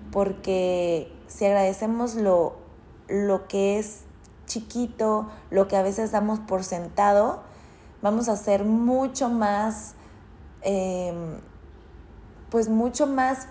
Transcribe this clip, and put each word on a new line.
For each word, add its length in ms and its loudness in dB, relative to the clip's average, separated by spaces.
porque 1000 0
si 180 -4
agradecemos 720 2
lo, 400 2
lo 400 0
que 320 0
es 240 -8
chiquito, 800 -2
lo 160 4
que 80 -2
a 80 4
veces 280 -2
damos 280 0
por 240 -4
sentado, 800 2
vamos 280 0
a 60 2
ser 300 2
mucho 640 2
más, 640 0
em, 800 -4
pues 200 0
mucho 360 2
más 460 0